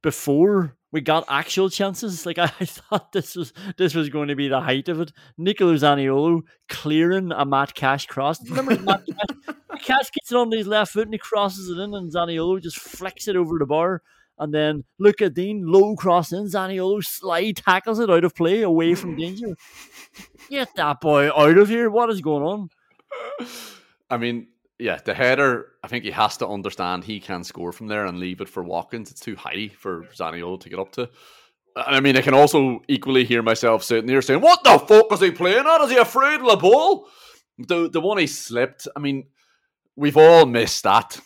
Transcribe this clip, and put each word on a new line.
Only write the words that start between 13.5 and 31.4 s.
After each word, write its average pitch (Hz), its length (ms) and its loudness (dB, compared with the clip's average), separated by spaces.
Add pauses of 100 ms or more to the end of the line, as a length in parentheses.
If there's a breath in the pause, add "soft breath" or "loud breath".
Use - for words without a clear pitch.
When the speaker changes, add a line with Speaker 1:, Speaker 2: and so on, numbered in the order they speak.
Speaker 1:
the 143 60 0
bar. 165 360 -2 (380)
And 151 140 -6
then 151 300 -2 (160)
look 208 220 4
at 180 120 0
Dean, 190 320 -6
low 196 300 4
cross 175 360 0
in. 196 140 -6
Zaniolo 190 580 -4
slide 185 540 -4
tackles 202 420 0
it 226 100 0
out 170 140 4
of 175 120 -2
play, 180 260 0
away 165 320 2
from 175 240 -6
danger. 190 380 -10 (920 loud breath)
Get 277 280 -8
that 147 260 -4
boy 147 300 2
out 151 260 6
of 202 100 8
here. 233 220 0
What 226 220 0
is 190 100 -6
going 147 220 -2
on? 190 260 -6 (1400 loud breath)
Speaker 2:
I 123 60 -4
mean, 120 300 -6 (300)
yeah, 107 260 -6
the 98 120 -4
header, 127 560 0 (120)
I - 40 -18
think 120 160 -10
he 101 80 -8
has 107 260 -2
to 110 100 -6
understand 92 560 -8
he 104 160 -12
can't 87 280 -12
score 87 240 -12
from 110 160 -18
there 107 180 -6
and 90 140 -8
leave 92 200 -10
it 95 100 -12
for 92 140 -12
Watkins. 87 460 -10
It's - 120 -20
too 107 140 -12
high 101 400 -12
for 87 280 -12 (120)
Zaniolo 87 440 -10
to 87 100 -20
get 92 80 -12
up 95 160 -10
to. 123 160 -8 (680 soft breath)